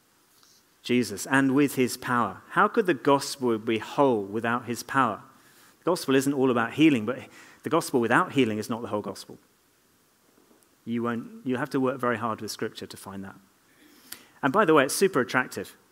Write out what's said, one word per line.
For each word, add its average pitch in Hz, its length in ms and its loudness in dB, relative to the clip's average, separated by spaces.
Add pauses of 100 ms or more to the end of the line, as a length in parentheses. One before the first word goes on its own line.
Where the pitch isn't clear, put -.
(840)
Jesus 110 420 0
and 135 300 2
with 143 200 2
his 127 220 0
power. 120 520 -2
How 190 180 4
could 208 180 0
the 175 80 0
gospel 127 640 0
be 113 200 -2
whole 120 460 2
without 113 420 -4
his 117 180 -8
power? 120 380 0 (580)
The - 60 -8
gospel 165 300 0
isn't 135 180 2
all 131 180 2
about 117 220 0
healing, 135 320 4
but 131 140 -6 (440)
the 120 60 -6
gospel 151 300 0
without 131 340 4
healing 110 240 2
is 107 120 -6
not 117 120 -6
the 110 80 -10
whole 107 120 -4
gospel. - 360 -12 (1500)
You 117 180 -4
won't, 117 240 -4 (160)
you 127 140 -2
have 127 140 -4
to 139 80 0
work 131 200 0
very 120 180 0
hard 110 240 -6
with 104 100 -8
Scripture - 340 -8
to - 120 -16
find 98 260 -14
that. 98 120 -16 (1080)
And 135 120 0
by 208 120 4
the 160 80 6
way, 139 120 6
it's 147 100 -4
super 185 260 2
attractive. - 540 -4 (160)